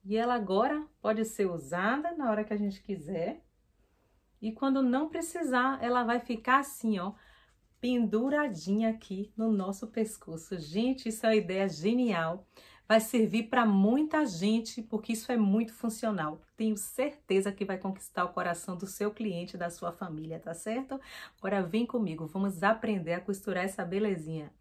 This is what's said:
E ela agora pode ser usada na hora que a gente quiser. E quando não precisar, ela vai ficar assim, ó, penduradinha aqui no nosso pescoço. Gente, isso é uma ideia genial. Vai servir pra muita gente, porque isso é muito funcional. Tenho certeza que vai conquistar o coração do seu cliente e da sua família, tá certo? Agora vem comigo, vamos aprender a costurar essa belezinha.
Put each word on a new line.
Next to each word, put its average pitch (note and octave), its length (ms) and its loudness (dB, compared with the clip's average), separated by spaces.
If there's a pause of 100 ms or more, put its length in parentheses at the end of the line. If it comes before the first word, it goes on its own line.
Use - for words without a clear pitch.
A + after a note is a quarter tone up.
E G#3 60 0
ela A#3+ 200 2
agora A#3+ 520 2 (140)
pode A3 240 2
ser G3+ 220 0
usada F#3 680 -2
na C4 160 0
hora G#3+ 140 2
que G#3+ 80 -4
a G#3 40 0
gente G3+ 240 -2
quiser. F3+ 600 -4 (1000)
E A3 120 -4
quando C4+ 280 2
não C4 280 4
precisar, C4+ 760 0
ela A#3+ 220 2
vai A#3+ 160 0
ficar B3+ 380 2
assim, A3+ 380 -2
ó, F#3 140 -4 (680)
penduradinha A3+ 1080 2
aqui G#3 460 -6
no A3 160 2
nosso G3 360 0
pescoço. F#3+ 720 -6
Gente, A3 520 -2
isso A3 160 -4
é A3 40 6
uma A3 60 6
ideia F#3+ 320 2
genial. F#3 800 0 (400)
Vai A3 140 6
servir A3 480 2
pra B3 160 4
muita B3+ 600 4
gente, A3 560 0
porque A3 300 -6
isso A3 180 -6
é B3 60 0
muito A3 380 2
funcional. G3+ 680 -4 (160)
Tenho G#3+ 220 0
certeza G3+ 760 0
que G3 140 -4
vai F#3+ 120 -2
conquistar F#3+ 460 -4
o F3 80 -2
coração F3+ 460 -2
do F#3+ 100 -8
seu G#3 240 -2
cliente F#3 460 -6
e - 20 -8
da F3 100 -2
sua E3+ 220 -6
família, D#3+ 480 -8
tá E3 140 -10
certo? C4 440 -6 (400)
Agora G3 240 0
vem G#3 240 0
comigo, E3 420 -2
vamos F#3+ 360 -2
aprender G#3 480 0
a F3 80 0
costurar F#3+ 460 -2
essa F#3+ 180 -6
belezinha. E3+ 760 -2